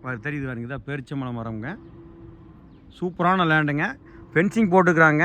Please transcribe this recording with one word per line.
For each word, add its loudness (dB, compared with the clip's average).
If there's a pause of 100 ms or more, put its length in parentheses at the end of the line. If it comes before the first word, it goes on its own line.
பாரு, -8
தெரியுது -8
பாருங்க, -8
இதான் -12
பேரிச்சம்பழம் -8
மரம்ங்க. -10 (1200)
சூப்பரான 0
லேண்டுங்க. 2 (440)
ஃபென்சிங் 2
போட்டுக்கிறாங்க. 6